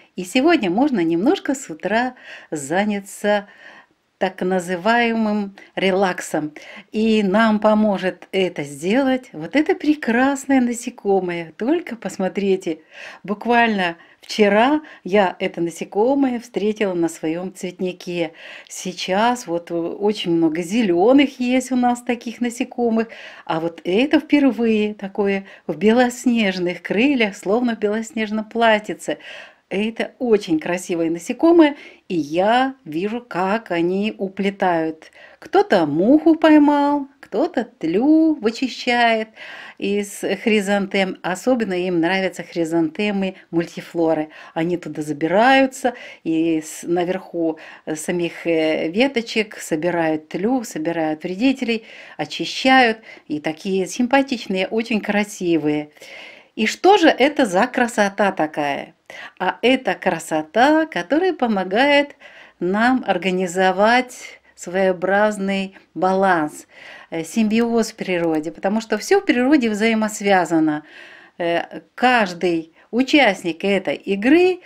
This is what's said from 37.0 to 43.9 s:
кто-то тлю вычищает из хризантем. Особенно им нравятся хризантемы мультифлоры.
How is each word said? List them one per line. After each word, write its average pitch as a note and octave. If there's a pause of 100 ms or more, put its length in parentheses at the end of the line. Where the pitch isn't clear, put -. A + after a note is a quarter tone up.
кто-то A#3
тлю D4
вычищает A#3 (480)
из G3+
хризантем. G3
Особенно G3
им F3+
нравятся F3
хризантемы F#3 (160)
мультифлоры. E3 (240)